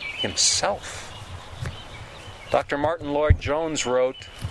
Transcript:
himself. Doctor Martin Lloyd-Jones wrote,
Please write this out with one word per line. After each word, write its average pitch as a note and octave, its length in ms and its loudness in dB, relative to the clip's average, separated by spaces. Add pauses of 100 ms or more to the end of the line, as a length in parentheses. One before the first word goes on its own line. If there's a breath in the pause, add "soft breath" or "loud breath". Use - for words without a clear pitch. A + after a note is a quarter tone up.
(180)
himself. - 960 0 (1400)
Doctor C#3 260 4
Martin D3+ 360 0
Lloyd-Jones D3+ 760 4
wrote, B2+ 400 2 (240 loud breath)